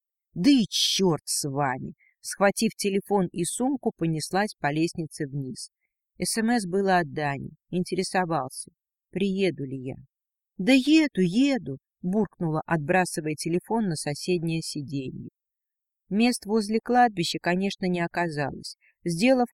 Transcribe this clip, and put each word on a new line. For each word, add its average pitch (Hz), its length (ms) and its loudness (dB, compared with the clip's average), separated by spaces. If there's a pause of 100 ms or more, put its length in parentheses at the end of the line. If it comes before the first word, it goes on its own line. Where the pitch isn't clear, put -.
(340)
Да 196 160 4
и 254 180 6
черт - 560 0
с - 240 -4
вами! 135 460 -4 (260)
Схватив - 560 0
телефон 196 560 0
и 170 120 -2
сумку, - 520 -2
понеслась 165 640 -2
по 147 100 0
лестнице 160 560 -2
вниз. 135 440 -8 (480)
С - 180 -2
М 220 140 2
С 233 160 2
было 190 320 2
от 151 140 -2
Дани. 143 380 -4 (200)
Интересовался, 175 1000 -2 (400)
приеду 185 540 0
ли 135 140 -8
я. 127 180 -10 (640)
«Да 202 140 4
еду, 277 500 4
еду!» 202 560 2 (240)
буркнула, 175 640 -2
отбрасывая 165 680 0
телефон 190 540 -2
на 156 80 -2
соседнее 165 680 -2
сиденье. 139 680 -8 (800)
Мест 226 380 0
возле 214 340 0
кладбища, 233 600 2
конечно, 185 460 -2
не 180 140 0
оказалось. 165 760 -4 (280)
Сделав 240 500 4